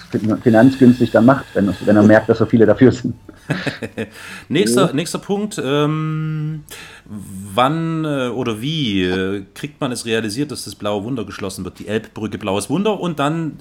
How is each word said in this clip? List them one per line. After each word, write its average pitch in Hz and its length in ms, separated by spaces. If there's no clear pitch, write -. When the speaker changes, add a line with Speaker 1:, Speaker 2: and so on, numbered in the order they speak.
Speaker 1:
fin-, 107 320
finanzgünstig 127 680
dann 127 120
macht, 135 300
wenn, 98 180
wenn 104 100
er 104 60
merkt, 107 260
dass 113 100
so 110 80
viele 110 200
dafür 107 260
sind. - 220
Speaker 2:
<laughs> - 1000
Nächster, 196 420
Speaker 3:
Mhm. 139 60
Speaker 2:
nächster 170 220
Punkt, 208 460
ähm, 156 1000
wann, 117 1000
äh, 139 240
oder 117 320
wie, 127 440
äh, 95 400
kriegt - 260
man 127 120
es 110 120
realisiert, 113 460
dass 117 140
das 101 100
blaue 104 300
Wunder 117 200
geschlossen 95 400
wird, 87 140
die - 100
Elbbrücke 107 500
Blaues 101 300
Wunder 196 320
und 175 180
dann, 156 420